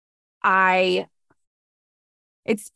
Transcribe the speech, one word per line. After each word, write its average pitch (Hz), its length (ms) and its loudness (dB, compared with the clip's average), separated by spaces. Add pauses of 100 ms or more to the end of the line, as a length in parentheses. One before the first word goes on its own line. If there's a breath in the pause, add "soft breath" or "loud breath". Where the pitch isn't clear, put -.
(420)
I, 185 640 0 (1400)
it's - 320 -6